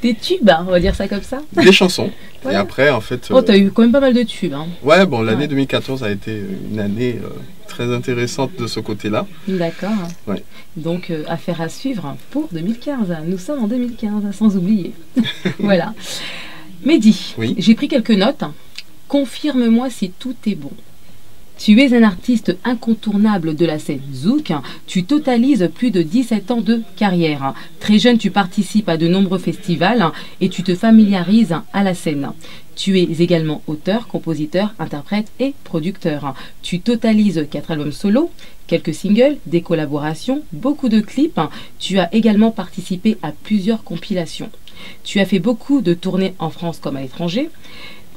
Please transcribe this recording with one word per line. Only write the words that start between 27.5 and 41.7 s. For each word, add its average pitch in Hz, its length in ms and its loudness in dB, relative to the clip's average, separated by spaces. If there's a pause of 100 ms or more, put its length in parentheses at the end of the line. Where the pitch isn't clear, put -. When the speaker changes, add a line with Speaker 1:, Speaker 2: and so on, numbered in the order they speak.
Speaker 1:
Très 208 220 4
jeune, 240 180 6
tu 196 140 0
participes 202 560 0
à 165 80 2
de 160 100 2
nombreux 185 320 2
festivals 175 720 0 (300)
et 185 80 2
tu 180 160 -6
te 180 100 2
familiarises 202 800 6 (180)
à 196 120 2
la 185 100 2
scène. 147 380 -4 (420)
Tu 190 240 2
es 180 60 6 (180)
également 160 460 2
auteur, 185 400 -2
compositeur, 165 720 -2
interprète 160 580 -4
et 277 240 -2
producteur. 151 720 -4 (280)
Tu 175 180 -4
totalises 214 680 2
quatre 147 220 -8
albums 147 220 -2
solo, 233 400 2 (340)
quelques - 280 0
singles, 240 420 4 (100)
des 170 140 2
collaborations, 156 840 -2 (100)
beaucoup 254 360 -2
de 220 120 4
clips. 254 400 0 (380)